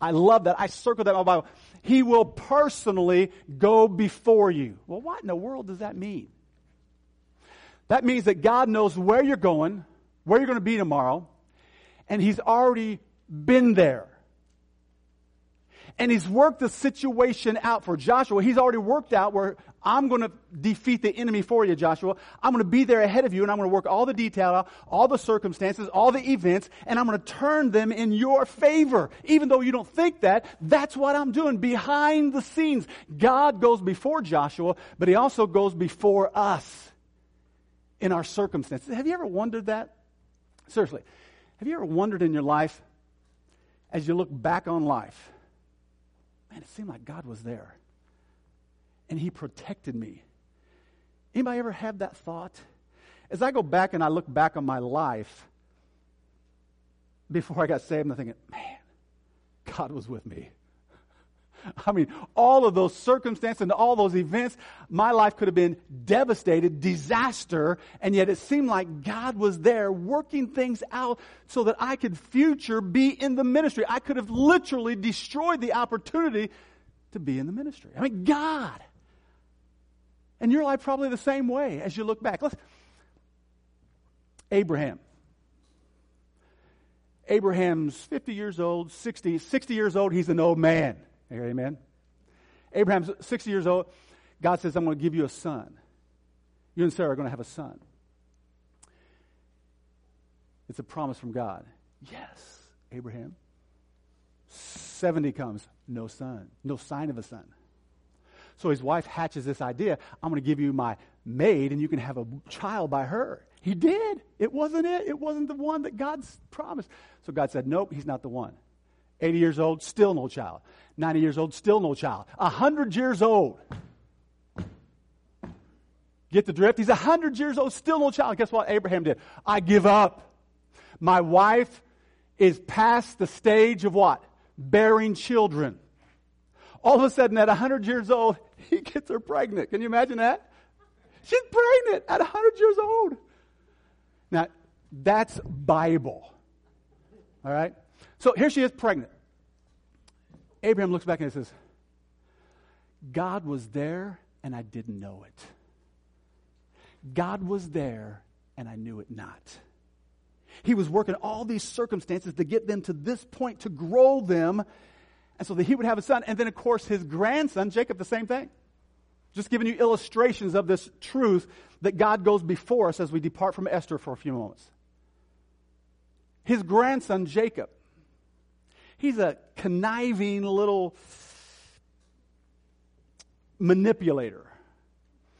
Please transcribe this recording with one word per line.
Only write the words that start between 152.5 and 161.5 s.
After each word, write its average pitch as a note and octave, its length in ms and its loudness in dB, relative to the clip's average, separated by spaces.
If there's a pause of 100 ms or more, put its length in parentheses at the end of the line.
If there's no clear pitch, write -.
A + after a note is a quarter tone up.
"God F3+ 320 -6
was C3+ 240 -10
there D#3+ 500 -8 (240)
and C3 140 -12
I A#2+ 60 -12
didn't A2 360 -14
know G2 260 -18
it. - 1900 -20
God F#3 300 -4
was F#3 280 -6
there A2+ 520 -8 (340)
and A#2+ 100 -14
I A2+ 100 -16
knew A2 240 -14
it G2+ 100 -18
not." F#2+ 500 -20 (1040)
He B3 120 0
was F#3+ 140 0
working G#3 280 0
all A3 280 -8
these A3 180 -6